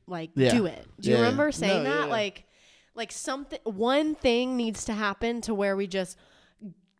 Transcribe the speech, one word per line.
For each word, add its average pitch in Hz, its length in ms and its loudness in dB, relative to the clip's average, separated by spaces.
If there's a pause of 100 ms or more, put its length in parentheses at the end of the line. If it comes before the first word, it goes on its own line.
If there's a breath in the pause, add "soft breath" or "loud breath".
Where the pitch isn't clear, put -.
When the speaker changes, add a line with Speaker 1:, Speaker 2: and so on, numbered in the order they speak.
Speaker 1:
like, 165 280 -10
Speaker 2:
Yeah. 127 160 6
Speaker 1:
do 233 160 4
it." - 200 -12 (120)
Do 196 100 0
you - 60 6
Speaker 2:
Yeah, 233 60 6
yeah. 233 40 6
Speaker 1:
remember 277 260 2
saying 202 320 2
Speaker 2:
No, 269 60 0
Speaker 1:
that? 285 160 0
Speaker 2:
yeah. 214 60 -4
Speaker 1:
Like, 208 340 -2 (480 soft breath)
like, 226 180 -10
something, 277 520 -8
one 262 520 0
thing 254 420 2
needs 226 280 -4
to 226 80 -4
happen 220 480 -4
to 220 140 -4
where 196 200 0
we 196 120 -2
just 185 300 -4 (840 soft breath)